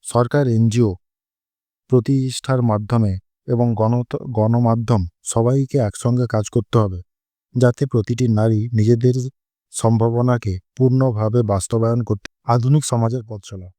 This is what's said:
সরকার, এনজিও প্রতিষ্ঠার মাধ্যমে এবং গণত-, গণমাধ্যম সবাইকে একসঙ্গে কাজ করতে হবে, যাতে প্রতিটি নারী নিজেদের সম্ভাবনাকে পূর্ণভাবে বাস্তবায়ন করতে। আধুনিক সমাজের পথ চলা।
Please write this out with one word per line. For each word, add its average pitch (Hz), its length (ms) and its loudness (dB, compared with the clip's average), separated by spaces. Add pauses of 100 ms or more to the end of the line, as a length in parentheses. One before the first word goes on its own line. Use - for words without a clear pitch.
সরকার, 123 440 0
এনজিও 113 420 2 (1000)
প্রতিষ্ঠার 131 720 0
মাধ্যমে 107 500 0 (340)
এবং 120 280 0
গণত-, 113 560 -2
গণমাধ্যম 113 720 2 (200)
সবাইকে 131 560 0
একসঙ্গে 120 480 -2
কাজ 110 220 -2
করতে - 300 -2
হবে, 95 220 0 (540)
যাতে 123 320 2
প্রতিটি 120 420 -2
নারী 110 320 2 (120)
নিজেদের 117 440 2 (560)
সম্ভাবনাকে 117 800 0 (220)
পূর্ণভাবে 123 680 2
বাস্তবায়ন 113 600 0
করতে। 107 260 -4 (160)
আধুনিক 123 400 2
সমাজের 117 440 -2
পথ 107 160 -14
চলা। 92 240 -16 (100)